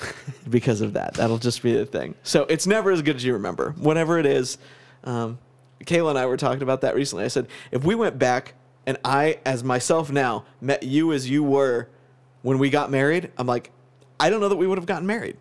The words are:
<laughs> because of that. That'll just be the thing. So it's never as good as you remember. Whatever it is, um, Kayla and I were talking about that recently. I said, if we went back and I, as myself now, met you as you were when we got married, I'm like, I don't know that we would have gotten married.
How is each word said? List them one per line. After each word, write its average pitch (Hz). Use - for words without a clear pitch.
<laughs> -
because 117
of 107
that. -
That'll 113
just 117
be 120
the 110
thing. -
So 147
it's 160
never 196
as 175
good 147
as 123
you 127
remember. 101
Whatever 160
it 156
is, 135
um, 120
Kayla 170
and 139
I 127
were 131
talking 135
about 131
that 127
recently. 127
I 123
said, 127
if 131
we 196
went 196
back 123
and 131
I, 143
as 131
myself 139
now, 131
met 135
you 156
as 127
you 143
were 135
when 131
we 139
got 139
married, 147
I'm 127
like, 123
I 156
don't 214
know 202
that 196
we 180
would 190
have 175
gotten 180
married. 208